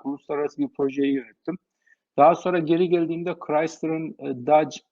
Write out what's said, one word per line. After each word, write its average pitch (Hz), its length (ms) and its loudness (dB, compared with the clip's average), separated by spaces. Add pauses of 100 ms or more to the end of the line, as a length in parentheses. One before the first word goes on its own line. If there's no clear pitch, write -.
uluslararası 143 540 -6
bir 139 100 -2
projeyi 139 460 0
yönettim. 131 440 -8 (580)
Daha 156 180 8
sonra 180 240 -2
geri 165 300 2
geldiğimde 170 460 -2 (120)
Chrysler'ın, 160 720 -4
e, 131 280 -8
Dodge 151 300 4 (160)